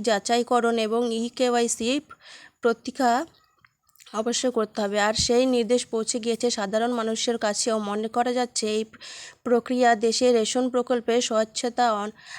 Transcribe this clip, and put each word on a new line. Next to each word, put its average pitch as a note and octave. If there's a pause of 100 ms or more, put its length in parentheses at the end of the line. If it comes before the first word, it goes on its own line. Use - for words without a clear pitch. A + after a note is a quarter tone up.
যাচাইকরণ A#3
এবং A3 (120)
ই A3+ (120)
কে B3+
ওয়াই A#3+
সি B3 (600)
প্রতীক্ষা A#3+ (1000)
অবশ্যই A#3
করতে A3
হবে। G3+
আর G#3+
সেই B3
নির্দেশ B3
পৌঁছে A3+
গিয়েছে A#3
সাধারণ A3
মানুষের A3+
কাছেও। A3
মনে G#3+
করা A#3+
যাচ্ছে B3
এই G#3+ (580)
প্রক্রিয়া A#3+
দেশে A3+
রেশন A#3
প্রকল্পে A#3+
স্বচ্ছতা A#3
অন-, G#3 (240)